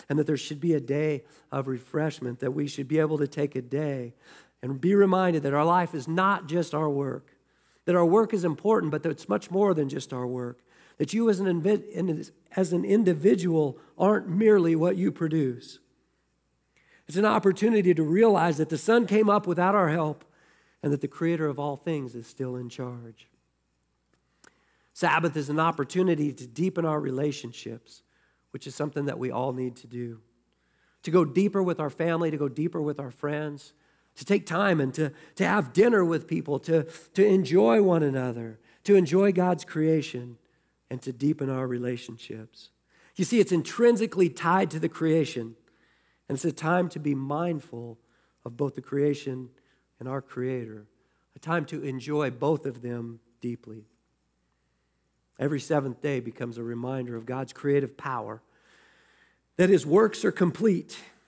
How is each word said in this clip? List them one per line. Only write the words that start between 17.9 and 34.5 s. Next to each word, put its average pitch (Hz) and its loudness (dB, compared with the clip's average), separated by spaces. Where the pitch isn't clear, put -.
to 160 0
realize 175 4
that 156 0
the 156 -2
sun 226 2
came 208 4
up 202 4
without 180 2
our 185 4
help 151 -2
and 143 0
that 143 -2
the 139 -4
creator 165 -2
of 139 -6
all 143 -4
things 139 -6
is 117 -14
still 127 -8
in 123 -10
charge. 120 -12
Sabbath 160 0
is 143 -4
an 151 -2
opportunity 160 0
to 127 -18
deepen 160 -2
our 156 0
relationships, 131 -8
which - -14
is 135 -14
something 147 -6
that 135 -6
we 127 -6
all 127 -4
need 127 -8
to - -20
do. 117 -12
To 160 -8
go 180 6
deeper 190 0
with 175 -2
our 151 -4
family, 165 -2
to 151 -4
go 143 -2
deeper 160 -4
with 147 -4
our 135 -10
friends, 147 -8
to - -18
take 202 0
time 175 0